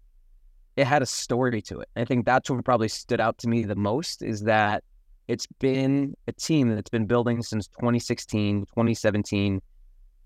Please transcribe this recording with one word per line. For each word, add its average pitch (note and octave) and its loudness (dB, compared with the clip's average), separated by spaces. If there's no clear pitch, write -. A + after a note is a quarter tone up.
it C#3 2
had C#3 2
a B2 0
story A#2+ -2
to - -12
it. - -12
I A#2 -2
think A#2+ 0
that's B2+ 2
what B2 -2
probably A2+ 2
stood - -2
out A2 0
to A#2 -6
me A#2 2
the G2+ -2
most, G#2+ -2
is G2+ -4
that G#2+ 2
it's - -4
been C3+ 0
a A#2 -8
team D3 2
that's G#2 -6
been A2+ 0
building A#2+ 2
since A2 -6
twenty A#2+ 2
sixteen, G#2 -2
twenty A2+ 2
seventeen. G2+ 0